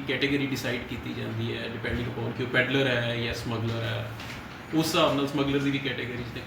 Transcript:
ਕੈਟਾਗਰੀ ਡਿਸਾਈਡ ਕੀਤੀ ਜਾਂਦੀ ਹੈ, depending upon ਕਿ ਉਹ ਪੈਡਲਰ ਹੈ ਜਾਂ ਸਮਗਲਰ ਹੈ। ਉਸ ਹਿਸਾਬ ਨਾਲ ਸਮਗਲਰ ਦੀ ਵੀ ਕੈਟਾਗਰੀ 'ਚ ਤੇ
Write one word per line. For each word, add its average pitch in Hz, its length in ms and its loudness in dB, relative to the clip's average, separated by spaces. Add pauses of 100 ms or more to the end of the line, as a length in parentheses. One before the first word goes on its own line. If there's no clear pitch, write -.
ਕੈਟਾਗਰੀ 139 400 2
ਡਿਸਾਈਡ 120 400 -2
ਕੀਤੀ - 260 -6
ਜਾਂਦੀ 113 440 -2
ਹੈ, 117 60 -4
depending 117 420 -2
upon 117 320 -4
ਕਿ 131 60 0
ਉਹ 120 40 -2
ਪੈਡਲਰ 127 400 4
ਹੈ 120 280 2
ਜਾਂ 117 180 0
ਸਮਗਲਰ 113 480 -2
ਹੈ। 113 300 -2 (640)
ਉਸ 160 120 4
ਹਿਸਾਬ 156 300 4
ਨਾਲ 139 120 2
ਸਮਗਲਰ 139 320 2
ਦੀ 139 120 2
ਵੀ 139 60 2
ਕੈਟਾਗਰੀ 123 400 -2
'ਚ 120 180 -6
ਤੇ 123 120 -6